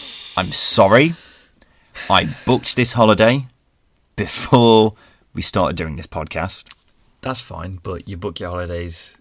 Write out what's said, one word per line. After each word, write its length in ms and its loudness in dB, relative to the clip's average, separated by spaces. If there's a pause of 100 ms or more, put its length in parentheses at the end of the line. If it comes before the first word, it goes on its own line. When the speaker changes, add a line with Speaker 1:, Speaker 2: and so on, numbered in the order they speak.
(380)
Speaker 1:
I'm 140 -4
sorry. 600 4 (960)
I 200 2 (160)
booked 300 0
this 180 0
holiday 540 4 (680)
before 800 4 (400)
we 80 -8
started 360 -2
doing 180 -6
this 120 -12
podcast. 580 -8 (560)
Speaker 2:
That's 200 -8
fine, 420 -14
but 240 -10
you 100 -12
book 220 -10
your 120 -8
holidays 680 -10